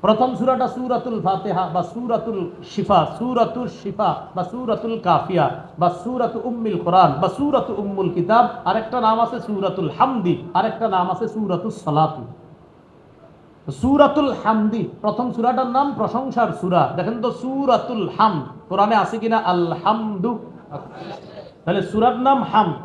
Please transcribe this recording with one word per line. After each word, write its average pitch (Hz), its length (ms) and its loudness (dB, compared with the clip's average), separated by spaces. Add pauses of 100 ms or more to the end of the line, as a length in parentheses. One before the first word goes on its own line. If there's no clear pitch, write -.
প্রথম 220 340 4
সূরাটা 254 340 2
সূরাতুল 247 520 -4
ফাতিহা 185 540 -2
বা 180 80 0
সূরাতুল 220 680 -4 (200)
শিফা, 185 360 2 (120)
সূরাতুল 240 500 0
শিফা 196 460 -2 (200)
বা 180 100 -4
সূরাতুল 226 600 -4
কাফিয়া 165 460 2 (280)
বা 170 120 4 (140)
সূরাতু 233 400 -2
উম্মুল 226 400 -2
কোরআন 170 360 6
বা 185 80 2
সূরাতু 269 500 0
উম্মুল 196 320 -2
কিতাব, 214 380 4 (160)
আরেকটা 220 360 -2
নাম 220 200 2
আছে 233 200 -2
সূরাতুল 190 580 -2
হামদি, 214 440 2 (120)
আরেকটা 208 340 0
নাম 185 220 0
আছে 196 180 -4
সূরাতুস 208 560 -4
সালাতি। 151 380 0 (1500)
সূরাতুল 285 640 4 (100)
হামদি, 214 440 0 (120)
প্রথম 226 320 -2
সূরাটার 247 340 0
নাম 269 300 0
প্রশংসার 226 640 0
সূরা। 175 360 2
দেখেন 220 260 -4
তো 240 80 0
সূরাতুল 254 800 0 (100)
হামদ 196 240 4 (260)
কোরআনে 208 280 4
আছে 202 220 2
কিনা? 226 180 0
আলহামদু। 202 1040 0 (1300)
তাহলে 190 180 0
সূরার 233 380 2
নাম 262 220 4
হামদ 185 320 2 (100)